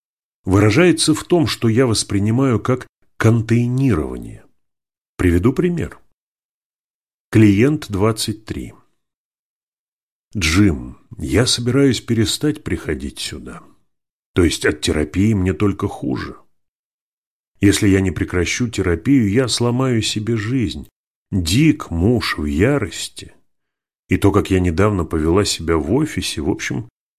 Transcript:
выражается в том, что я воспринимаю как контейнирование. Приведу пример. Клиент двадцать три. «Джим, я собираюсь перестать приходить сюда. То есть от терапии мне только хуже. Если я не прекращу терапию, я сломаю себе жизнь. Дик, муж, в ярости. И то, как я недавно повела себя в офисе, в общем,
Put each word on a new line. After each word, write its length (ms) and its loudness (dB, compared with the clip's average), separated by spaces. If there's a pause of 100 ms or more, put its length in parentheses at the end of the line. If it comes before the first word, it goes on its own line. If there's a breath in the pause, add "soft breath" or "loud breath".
(440)
выражается 720 4
в 80 -8
том, 240 2
что 200 -2
я 200 2
воспринимаю 720 0
как 280 -4 (300)
контейнирование. 1300 0 (720)
Приведу 360 2
пример. 460 -4 (1300)
Клиент 580 4
двадцать 560 -4
три. 280 -10 (1600)
«Джим, 640 0 (180)
я 300 0
собираюсь 520 0
перестать 640 -2
приходить 540 -6
сюда. 460 -12 (720)
То 80 4
есть 220 0
от 160 -2
терапии 520 0
мне 200 0
только 340 -2
хуже. 480 -8 (1200)
Если 280 4
я 140 4
не 100 0
прекращу 560 -4
терапию, 640 0
я 160 2
сломаю 560 0
себе 340 -4
жизнь. 500 -4 (440)
Дик, 580 0
муж, 480 0
в 80 -4
ярости. 880 -2 (720)
И 100 0
то, 140 4
как 200 2
я 80 4
недавно 460 0
повела 400 2
себя 320 -2
в 140 -2
офисе, 500 -4
в 80 -4
общем, 400 -6 (300)